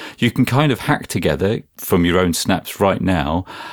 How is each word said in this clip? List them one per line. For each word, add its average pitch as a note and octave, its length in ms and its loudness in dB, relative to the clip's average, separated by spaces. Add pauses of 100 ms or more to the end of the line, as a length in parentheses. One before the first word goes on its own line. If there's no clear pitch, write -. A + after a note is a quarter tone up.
(180)
you A#2+ 140 2
can B2+ 140 2
kind C#3 260 2
of A2+ 80 -2
hack - 260 -2
together F2 560 0 (160)
from F2 280 2
your E2+ 120 2
own F#2 160 2
snaps - 460 -2
right G2 220 2
now. F2 440 0 (280)